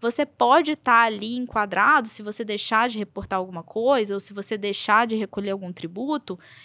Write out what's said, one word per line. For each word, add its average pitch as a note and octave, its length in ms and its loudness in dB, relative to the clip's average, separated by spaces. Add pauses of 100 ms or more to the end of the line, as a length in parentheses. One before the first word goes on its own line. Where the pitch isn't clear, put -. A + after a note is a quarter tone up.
você A#3+ 260 0
pode A#3+ 500 4
tá A#3 260 4
ali A3 340 -2
enquadrado, A3+ 720 2
se - 140 -10
você G#3+ 220 -8
deixar A3 440 0
de A3 100 -8
reportar G3 400 -6
alguma F#3 240 -8
coisa, A3+ 520 0
ou G3 60 -6
se - 120 -10
você G3+ 260 -6
deixar G#3 480 2
de A3+ 80 -4
recolher G3+ 360 -4
algum F#3+ 220 -6
tributo, G3 640 -6 (260)